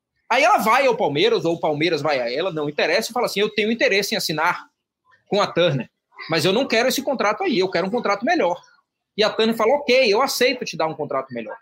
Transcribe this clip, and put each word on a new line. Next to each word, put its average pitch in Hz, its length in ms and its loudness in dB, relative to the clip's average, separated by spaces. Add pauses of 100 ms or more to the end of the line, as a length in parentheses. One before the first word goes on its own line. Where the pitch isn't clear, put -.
(300)
Aí 254 140 4
ela 381 140 4
vai 240 280 4
ao 240 100 2
Palmeiras, 180 480 0
ou 165 100 2
o 160 60 -10
Palmeiras 156 400 0
vai 143 200 0
a 120 120 -4
ela, 175 200 -4
não 151 160 -4
interessa, 175 420 0
e - 20 -18
fala 226 140 -2
assim, 196 140 -2
"Eu 214 120 0
tenho 214 200 0
interesse 226 420 0
em - 20 -2
assinar 165 480 -2 (600)
com 202 160 0
a 180 40 2
Turner, 147 440 0 (400)
mas 160 140 0
eu 185 80 4
não 254 140 2
quero 240 220 2
esse 262 140 -2
contrato 220 400 -2
aí, 320 160 0
eu 185 100 0
quero 180 200 -2
um - 20 -6
contrato 208 340 -2
melhor." 254 320 0 (600)
E 208 80 2
a 202 60 2
Turner 220 260 0
fala, 220 180 2
"Ok, 262 380 2
eu 220 100 2
aceito 262 420 0
te 175 120 -12
dar 160 100 -2
um 156 80 -4
contrato 135 400 -6
melhor." 107 280 -10